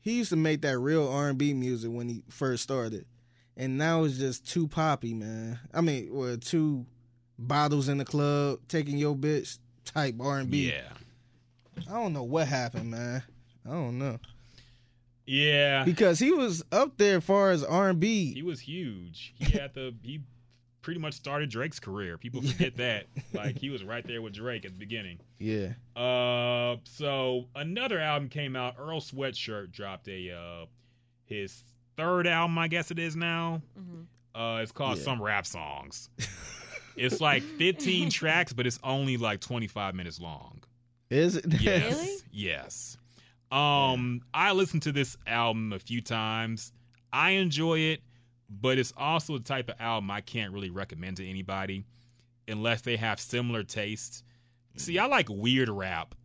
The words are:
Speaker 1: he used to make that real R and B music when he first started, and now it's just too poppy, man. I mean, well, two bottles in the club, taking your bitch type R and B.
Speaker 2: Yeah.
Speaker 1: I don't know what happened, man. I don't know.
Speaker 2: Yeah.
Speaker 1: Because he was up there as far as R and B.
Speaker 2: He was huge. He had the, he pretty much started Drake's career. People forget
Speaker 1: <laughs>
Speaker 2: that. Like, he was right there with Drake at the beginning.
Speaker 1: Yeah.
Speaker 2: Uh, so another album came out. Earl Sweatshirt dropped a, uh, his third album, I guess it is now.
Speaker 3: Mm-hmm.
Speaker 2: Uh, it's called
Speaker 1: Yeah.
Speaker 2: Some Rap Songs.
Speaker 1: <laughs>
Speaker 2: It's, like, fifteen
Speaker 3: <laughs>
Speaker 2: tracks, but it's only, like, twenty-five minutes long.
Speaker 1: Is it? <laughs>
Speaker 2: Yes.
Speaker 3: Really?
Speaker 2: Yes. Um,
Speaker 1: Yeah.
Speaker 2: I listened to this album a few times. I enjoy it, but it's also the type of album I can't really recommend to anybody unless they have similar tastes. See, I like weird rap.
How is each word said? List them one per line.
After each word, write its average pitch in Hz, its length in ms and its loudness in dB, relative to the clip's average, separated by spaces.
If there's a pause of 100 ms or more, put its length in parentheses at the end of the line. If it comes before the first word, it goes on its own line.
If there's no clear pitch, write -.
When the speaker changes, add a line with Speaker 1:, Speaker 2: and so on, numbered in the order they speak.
Speaker 1:
he 226 180 0
used 226 120 0
to 170 60 4
make 156 260 4
that 139 180 2
real 151 280 4
R 143 200 2
and 135 100 0
B 147 160 2
music 123 380 -2
when 120 160 -4
he 117 200 -8
first 127 360 -2
started, 113 420 -4 (500)
and 131 220 -2
now 165 240 4
it's 139 160 2
just 131 320 -4
too 170 160 2
poppy, 143 480 0
man. 113 460 -6 (120)
I 160 80 2
mean, 135 320 2
well, 123 260 -2
two 147 480 2 (520)
bottles 143 500 2
in 139 100 2
the 135 60 -2
club, 143 640 2
taking 143 320 -2
your 147 160 2
bitch 147 460 -2 (240)
type 139 360 -2
R 139 200 0
and 127 100 -2
B. 139 220 2
Speaker 2:
Yeah. 123 160 -6 (1000)
Speaker 1:
I 185 40 -8 (100)
don't 190 100 0
know 135 120 -2
what 143 240 2
happened, 120 420 -2
man. 120 320 -4 (420)
I 117 60 -10
don't 127 300 -2
know. 131 180 -2 (1080)
Speaker 2:
Yeah. 143 580 6
Speaker 1:
Because 175 340 6
he 262 140 6
was 220 400 2
up 262 260 4
there 202 200 8
as 160 60 0
far 196 260 6
as 160 120 4
R 190 280 4
and 170 100 4
B. 196 340 2
Speaker 2:
He 135 80 -8
was 160 180 -4
huge. 113 760 -10
He - 180 6
had 139 180 -2
the, 131 280 -6
he 139 180 -8 (640)
pretty 170 180 -6
much 151 140 -6
started 143 340 -2
Drake's 123 300 -4
career. 95 400 -6
People 123 240 -8
forget 131 340 0
Speaker 1:
<laughs> - 20 -6
Speaker 2:
that. 113 280 0 (260)
Like, 120 260 -4
he 139 120 -6
was 110 140 -8
right 117 220 -8
there 117 140 -6
with 110 140 -10
Drake 110 300 -6
at 95 80 -12
the 92 60 -16
beginning. 101 420 -10 (180)
Speaker 1:
Yeah. 104 340 -2 (240)
Speaker 2:
Uh, 123 880 2
so 131 680 -2
another 185 460 -2
album 147 280 0
came 139 280 -4
out. 123 220 -2
Earl 156 220 -6
Sweatshirt 120 680 -6
dropped 98 380 -10
a, 92 240 -8
uh, 85 340 -12 (600)
his - 380 -8 (320)
third 175 300 2
album, 165 320 4
I 165 100 2
guess 165 220 -2
it 165 80 -4
is 165 180 -4
now. 165 460 -2 (160)
Speaker 3:
Mm-hmm. 170 600 -14
Speaker 2:
Uh, 113 200 -2
it's 113 120 -4
called 131 260 -2
Speaker 1:
Yeah. 139 60 -6
Speaker 2:
Some 127 180 -2
Rap 101 240 0
Songs. 71 600 -10 (100)
Speaker 1:
<laughs> - 0 - (760)
Speaker 2:
It's, 123 280 0
like, 143 200 4
fifteen 175 680 0
Speaker 3:
<laughs> - 0 -
Speaker 2:
tracks, 160 420 2
but 123 140 0
it's 120 180 -2
only, 135 320 0
like, 110 240 0
twenty-five 104 540 -4
minutes 87 260 -8
long. 82 400 -12 (480)
Speaker 1:
Is 170 280 4
it? - 100 -2
<laughs> 160 160 4
Speaker 2:
Yes. 196 340 4
Speaker 3:
Really? 381 200 -4 (140)
Speaker 2:
Yes. - 680 -8 (520)
Um, 131 720 2 (140)
Speaker 1:
Yeah. 170 140 4
Speaker 2:
I 202 40 4
listened 185 300 2
to 151 100 0
this 139 240 0 (100)
album 113 460 0
a 98 60 -6
few 120 240 -4
times. 113 720 -2 (360)
I 156 200 4
enjoy 165 480 2
it, 156 240 0 (480)
but 120 280 2
it's 123 160 2
also 156 440 0
the 113 60 -8
type 131 260 -4
of - 100 -8
album 113 300 0
I 104 100 -2
can't 107 320 -6
really 98 160 -6
recommend 92 480 -8
to 95 100 -8
anybody 95 600 -6 (600)
unless 110 360 0
they 120 160 0
have 107 200 0
similar 120 440 -2
tastes. 104 600 -6 (540)
See, 170 220 -2
I 220 80 4
like 226 240 4
weird 117 400 2
rap. 92 440 -4 (100)